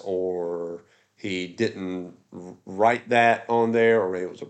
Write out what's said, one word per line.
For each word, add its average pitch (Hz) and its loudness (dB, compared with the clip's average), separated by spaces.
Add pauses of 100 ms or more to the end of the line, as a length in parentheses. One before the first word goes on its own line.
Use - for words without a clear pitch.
or 87 -4 (300)
he 92 -6
didn't 90 -6 (180)
w-, 90 -16
write 110 0
that 117 4
on 117 2
there 113 4
or 92 -2
it 90 -4
was - -16
a 85 -14